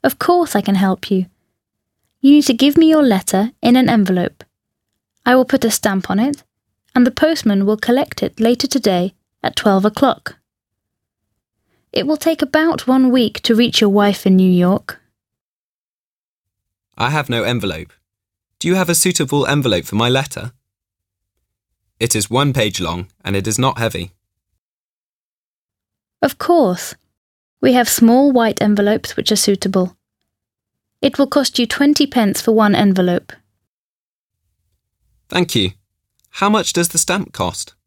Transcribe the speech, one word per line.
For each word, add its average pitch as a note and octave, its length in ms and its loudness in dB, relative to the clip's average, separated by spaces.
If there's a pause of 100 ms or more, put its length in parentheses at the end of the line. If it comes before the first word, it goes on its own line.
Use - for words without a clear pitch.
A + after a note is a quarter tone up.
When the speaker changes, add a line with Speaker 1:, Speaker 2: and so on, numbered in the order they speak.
Speaker 1:
Of - 140 -2
course F4 360 0
I G#3 60 0
can G3+ 140 -2
help F#3+ 360 0
you. F#3 200 -2 (880)
You C4+ 120 6
need D4 100 6
to C#4 100 0
give C4+ 240 2
me D#4+ 140 6
your D#4 120 4
letter G#3 500 0 (100)
in A#3+ 120 4
an B3+ 140 2
envelope. F#3+ 560 -2 (800)
I B3 100 2
will C4 120 4
put C4 180 0
a A3+ 60 0
stamp F#3+ 400 -4
on F#3+ 80 0
it, C4+ 240 -2 (520)
and B3 120 4
the B3+ 40 2
postman A#3+ 540 0
will G#3+ 140 0
collect - 440 -2
it - 160 -8
later A#3+ 280 0
today F#3+ 480 -2 (280)
at - 140 -6
twelve G3 300 2
o'clock. - 500 -2 (1500)
It - 160 -4
will D4+ 120 -2
take D#4+ 240 -2
about D#4 440 -2
one B3+ 240 2
week A#3+ 340 0
to A#3 100 2
reach A#3+ 260 0
your G#3 80 2
wife G3+ 380 0
in F#3+ 100 4
New F#3 140 4
York. F3+ 500 0 (2000)
Speaker 2:
I A#2 100 -2
have D3 220 -4
no A#2 140 -2
envelope. G2 500 -6 (640)
Do E3+ 100 -6
you F3 60 2
have F3+ 160 -2
a E3+ 40 0
suitable D3 520 -2
envelope C3 400 -2
for G2+ 100 -8
my A#2 140 0
letter? C3 420 -6 (1500)
It A#2 160 -2
is G#2 140 -4
one C3+ 240 0
page A2+ 260 -2
long, F2+ 300 -8 (160)
and G2 100 -4
it G2 120 -4
is A2 120 -4
not B2+ 200 -2
heavy. A2 340 -6 (2000)
Speaker 1:
Of C4+ 160 -4
course. C4 600 0 (640)
We B3+ 140 4
have A#3+ 140 2
small B3+ 440 4
white A#3 280 0
envelopes G#3 560 0
which - 140 -4
are G#3+ 60 0
suitable. F#3+ 600 -2 (1040)
It C#4 160 0
will C#4 120 0
cost C4+ 320 -2
you A#3 60 0
twenty C#4+ 420 0
pence G#3+ 320 0
for - 100 -2
one G#3+ 240 2
envelope. F#3 580 0 (2000)
Speaker 2:
Thank F3 260 -4
you. F#2+ 200 -2 (680)
How G3+ 100 0
much G#3+ 220 -2
does E3+ 160 -2
the E3 100 -4
stamp - 340 -4
cost? - 440 -8 (100)